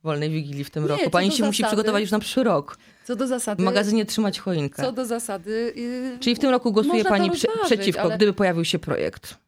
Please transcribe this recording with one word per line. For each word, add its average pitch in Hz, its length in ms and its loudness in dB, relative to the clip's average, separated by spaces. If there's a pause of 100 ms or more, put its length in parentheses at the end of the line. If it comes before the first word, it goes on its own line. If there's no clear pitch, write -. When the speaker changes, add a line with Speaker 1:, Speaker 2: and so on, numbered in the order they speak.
Speaker 1:
wolnej 151 280 -4
Wigilii 143 340 -6
w - 60 -12
tym 156 120 -4
Speaker 2:
Nie, 151 60 -2
Speaker 1:
roku. 147 160 0
Speaker 2:
co 202 60 0
Speaker 1:
Pani 180 200 2
Speaker 2:
do - 60 0
Speaker 1:
się 220 80 2
musi 208 180 0
Speaker 2:
zasady, 214 140 2
Speaker 1:
przygotować 214 260 2
już 190 80 -4
na 214 80 2
przyszły 254 260 0
rok. 175 340 0 (260)
Speaker 2:
co 247 120 -6
do 254 100 -2
zasady, 226 360 -2
Speaker 1:
W - 20 4
magazynie 202 400 2
trzymać 208 340 -2
choinkę. 151 440 -4
Speaker 2:
co 262 100 -2
do 247 140 -4
zasady, 220 720 -4
y, 247 440 -6
Speaker 1:
Czyli 240 160 2
w - 20 -10
tym 269 120 4
roku 247 220 2
głosuje 220 220 4
Speaker 2:
można 226 160 2
to 202 60 6
Speaker 1:
pani - 140 4
przy-, - 160 0
Speaker 2:
rozważyć, 381 320 2
Speaker 1:
przeciwko, 196 240 0
Speaker 2:
ale 165 140 0
Speaker 1:
gdyby 202 160 4
pojawił 175 320 2
się 160 140 -2
projekt. - 560 -4 (140)